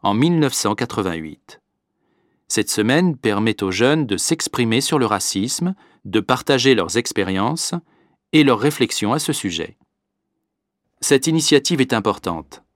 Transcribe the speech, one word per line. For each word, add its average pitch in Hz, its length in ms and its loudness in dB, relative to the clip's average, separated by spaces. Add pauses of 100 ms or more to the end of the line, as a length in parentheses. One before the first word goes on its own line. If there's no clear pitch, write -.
en 101 100 0
mille 160 240 2
neuf 143 140 2
cent 107 240 -2
quatre-vingt-huit. 85 800 -6 (960)
Cette 104 160 -2
semaine 139 480 2
permet 107 460 0
aux 95 80 -2
jeunes 127 380 2
de 98 80 -2
s'exprimer 120 640 -2
sur 151 180 0
le 120 80 2
racisme, 107 680 -2 (280)
de 98 140 0
partager 131 560 2
leurs 90 220 -2
expériences 107 800 -2 (580)
et 156 100 6
leurs 127 160 4
réflexions 117 540 0
à 151 80 -2
ce 156 120 -4
sujet. 82 460 -6 (1200)
Cette 139 280 2
initiative 151 520 2
est 127 120 2
importante 98 720 -4 (120)